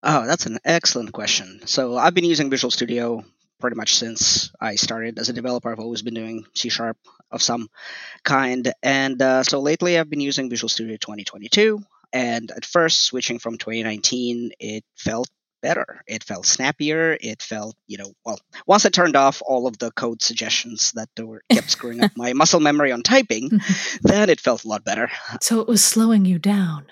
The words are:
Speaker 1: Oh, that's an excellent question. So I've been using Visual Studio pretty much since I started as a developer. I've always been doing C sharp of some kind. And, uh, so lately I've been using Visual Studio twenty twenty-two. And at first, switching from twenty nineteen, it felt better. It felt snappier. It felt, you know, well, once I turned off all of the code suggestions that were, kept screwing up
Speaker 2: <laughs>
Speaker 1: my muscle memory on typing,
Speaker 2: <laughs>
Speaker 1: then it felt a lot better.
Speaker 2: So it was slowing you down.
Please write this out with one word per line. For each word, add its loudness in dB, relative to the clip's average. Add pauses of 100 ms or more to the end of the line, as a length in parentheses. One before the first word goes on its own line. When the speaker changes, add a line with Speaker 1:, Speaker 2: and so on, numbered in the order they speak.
Speaker 1:
Oh, 2
that's 0
an -6
excellent 0
question. -4
So -2
I've 4
been 2
using 2
Visual 0
Studio -2 (380)
pretty -2
much 0
since 0
I -4
started -4
as -2
a -6
developer. -4
I've -10
always -8
been -8
doing -10 (100)
C -4
sharp -4 (340)
of -4
some -2 (540)
kind. 0
And, 0
uh, 4
so 0
lately 2
I've 0
been -4
using -2
Visual -4
Studio -4
twenty -10
twenty-two. 0 (300)
And -4
at -12
first, 2
switching -4
from -10
twenty -6
nineteen, -2
it -10 (120)
felt -4 (320)
better. -4
It -10
felt -8
snappier. 0
It -10
felt, -10 (120)
you -12
know, -16 (140)
well, -8 (300)
once 8
I 6
turned 4
off 6
all 0
of -4
the -6
code -4
suggestions -2
that -10 (100)
were, -14 (100)
kept 2
screwing -4
up 2
Speaker 2:
<laughs> -14
Speaker 1:
my -2
muscle 6
memory 4
on -2
typing, 2 (300)
Speaker 2:
<laughs> -8
Speaker 1:
then 4
it 4
felt 0
a -10
lot -4
better. -2 (320)
Speaker 2:
So 2
it -4
was 6
slowing 6
you 4
down. 0